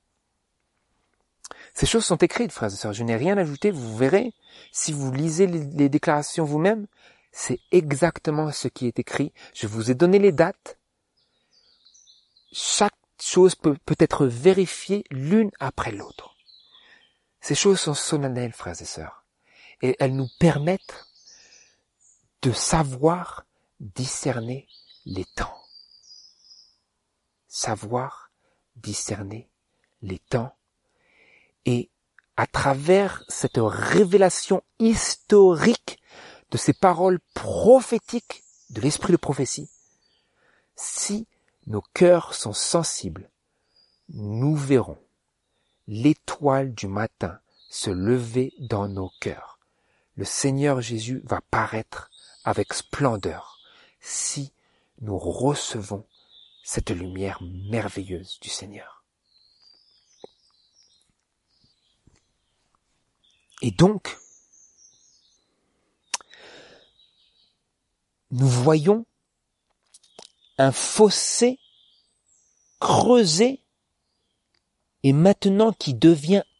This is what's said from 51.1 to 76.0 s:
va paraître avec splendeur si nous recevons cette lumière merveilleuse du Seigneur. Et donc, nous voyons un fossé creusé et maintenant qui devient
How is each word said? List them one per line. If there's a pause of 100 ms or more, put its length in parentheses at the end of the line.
va
paraître (340)
avec
splendeur (400)
si (480)
nous
recevons (580)
cette
lumière
merveilleuse
du
Seigneur. (4000)
Et
donc, (4000)
nous
voyons (1500)
un
fossé (1200)
creusé (1400)
et
maintenant
qui
devient (180)